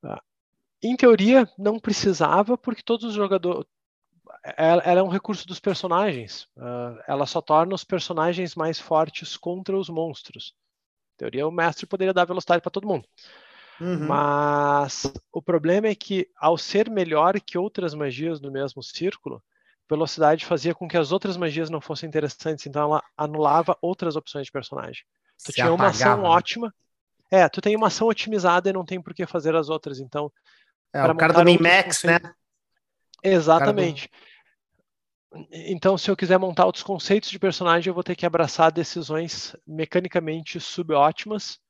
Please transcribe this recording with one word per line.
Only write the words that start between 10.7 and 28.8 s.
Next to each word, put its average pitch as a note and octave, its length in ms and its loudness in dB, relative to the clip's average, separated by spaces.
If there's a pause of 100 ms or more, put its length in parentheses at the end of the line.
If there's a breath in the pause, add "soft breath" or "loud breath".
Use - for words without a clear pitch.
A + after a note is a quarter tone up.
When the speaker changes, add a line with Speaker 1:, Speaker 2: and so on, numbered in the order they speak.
Speaker 1:
Em - 40 -20
teoria, C3 260 -6
o D#3+ 60 -4
mestre E3+ 340 -2
poderia F#3+ 280 -2
dar F3+ 100 2
velocidade F3 380 0
pra F3 100 -10
todo G3+ 160 -8
mundo. D#3+ 180 -4 (760 soft breath)
Speaker 2:
Uhum. E3 260 -4
Speaker 1:
Mas C#3+ 1040 0 (220)
o E3+ 80 -8
problema F3 460 0
é G#3 80 0
que, - 420 -6
ao D#3+ 200 2
ser G#3+ 320 -2
melhor F3+ 520 2
que - 160 -8
outras F3+ 360 -6
magias D3+ 460 -6
do C#3 100 -12
mesmo C3+ 320 -8
círculo, - 640 -8 (460)
velocidade D#3 560 2
fazia D#3+ 280 -2
com F3 140 -10
que D#3+ 80 -6
as D3+ 160 0
outras F#3+ 240 -2
magias D#3+ 340 -4
não D#3+ 120 -8
fossem D#3+ 260 -10
interessantes, D3+ 600 -4
então D3 160 -2
ela D3+ 200 0 (140)
anulava D3+ 640 2
outras E3+ 340 -4
opções C#3+ 300 -8
de - 80 -20
personagem. - 500 -12 (400)
Tu - 80 -14
Speaker 2:
Se - 20 -10
Speaker 1:
tinha B2 200 2
uma F#3+ 160 4
ação B2+ 240 4
Speaker 2:
apagava, G3+ 80 0
né? F3+ 80 2
Speaker 1:
ótima. G#3 440 2 (560)
É, F#3 200 6
tu - 100 -8
tem G#3 160 0
uma A3 120 2
ação A3 200 0
otimizada F#3 640 0
e G3 40 -2
não F#3 120 -6